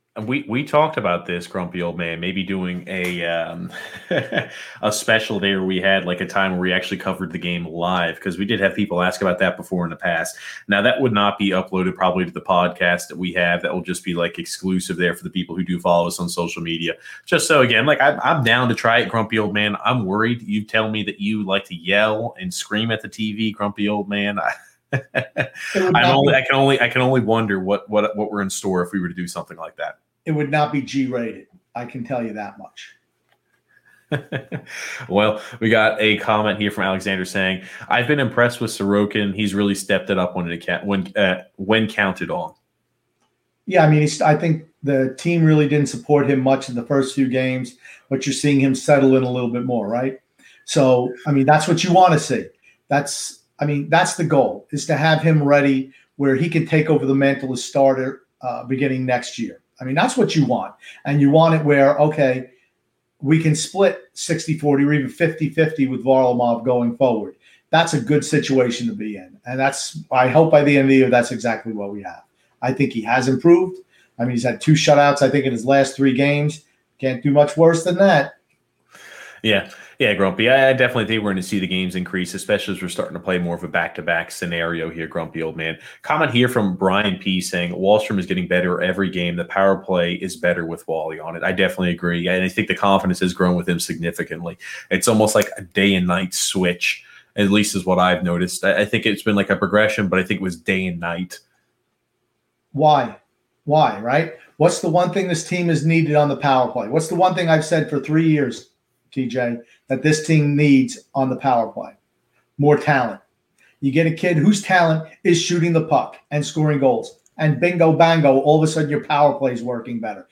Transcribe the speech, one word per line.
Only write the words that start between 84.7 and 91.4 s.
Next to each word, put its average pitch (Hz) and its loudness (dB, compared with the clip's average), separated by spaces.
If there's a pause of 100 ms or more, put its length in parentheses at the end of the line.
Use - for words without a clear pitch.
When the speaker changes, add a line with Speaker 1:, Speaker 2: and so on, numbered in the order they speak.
Speaker 1:
here, 82 -10
Grumpy 82 -8
old 80 -8
man. 80 -8 (240)
Comment 151 -2
here 120 2
from 98 -2
Brian 95 0
P 92 -2
saying, 87 -4
"Wahlstrom 98 2
is 87 -2
getting 90 -4
better 90 0
every 92 -2
game. 87 -4
The 87 -6
power 98 2
play 90 -2
is 92 -8
better 87 -2
with 82 -10
Wally 80 -6
on 82 -12
it." - -8